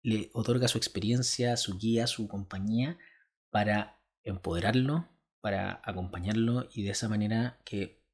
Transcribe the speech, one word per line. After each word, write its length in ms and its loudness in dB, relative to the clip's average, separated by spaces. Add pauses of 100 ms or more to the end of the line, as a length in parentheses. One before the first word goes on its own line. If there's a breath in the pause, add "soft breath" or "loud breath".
le 300 0
otorga 360 2
su 100 0
experiencia, 760 0
su 220 -2
guía, 280 2
su 200 -2
compañía 720 -2 (520 loud breath)
para 500 0 (240)
empoderarlo, 840 0 (320)
para 440 -2
acompañarlo 880 -2
y 120 -6
de 60 -2
esa 180 -2
manera 560 0
que 380 -6 (120)